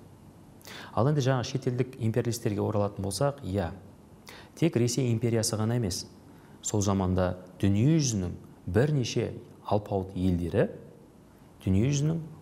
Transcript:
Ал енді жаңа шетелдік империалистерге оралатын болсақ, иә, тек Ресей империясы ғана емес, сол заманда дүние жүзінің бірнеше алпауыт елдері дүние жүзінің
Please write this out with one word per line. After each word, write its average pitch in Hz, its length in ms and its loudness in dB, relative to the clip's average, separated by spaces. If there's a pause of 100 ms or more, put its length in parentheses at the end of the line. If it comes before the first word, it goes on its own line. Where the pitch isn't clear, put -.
(960)
Ал 110 120 4
енді 147 160 4
жаңа 127 240 2
шетелдік 127 540 -2
империалистерге 113 600 0
оралатын 101 440 0
болсақ, 139 420 -2
иә, 92 240 0 (880)
тек 160 200 2
Ресей 120 360 2
империясы 113 420 0
ғана 110 240 0
емес, - 300 -4 (540)
сол 104 200 0
заманда 92 540 2 (240)
дүние 117 400 4
жүзінің 98 340 -2 (320)
бірнеше 120 680 0 (340)
алпауыт 101 480 -2
елдері 90 540 2 (960)
дүние 101 260 4
жүзінің 151 300 0 (220)